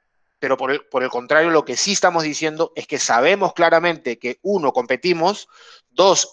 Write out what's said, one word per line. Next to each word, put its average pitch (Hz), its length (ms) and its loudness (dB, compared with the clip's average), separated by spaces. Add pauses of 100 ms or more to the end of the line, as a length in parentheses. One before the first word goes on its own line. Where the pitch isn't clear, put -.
(400)
pero 135 160 -2
por 131 160 -2
el, 147 140 -4
por 127 180 -2
el 127 60 -2
contrario, 143 400 0
lo 160 160 2
que 165 100 -6
sí - 160 -2
estamos 175 320 0
diciendo 156 520 -4
es 151 120 -10
que 143 100 -6
sabemos 170 560 0
claramente 165 640 0
que, 117 240 -8
uno, 175 300 -2
competimos, 165 760 -2 (400)
dos, 185 440 2